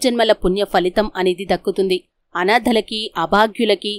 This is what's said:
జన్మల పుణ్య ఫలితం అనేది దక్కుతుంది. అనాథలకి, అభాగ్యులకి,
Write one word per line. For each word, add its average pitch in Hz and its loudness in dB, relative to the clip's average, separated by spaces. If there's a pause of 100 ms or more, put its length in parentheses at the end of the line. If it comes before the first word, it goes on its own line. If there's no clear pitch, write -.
జన్మల 233 2 (100)
పుణ్య 196 0 (100)
ఫలితం 185 0 (140)
అనేది 185 -2
దక్కుతుంది. 185 -2 (360)
అనాథలకి, 220 0 (240)
అభాగ్యులకి, 208 0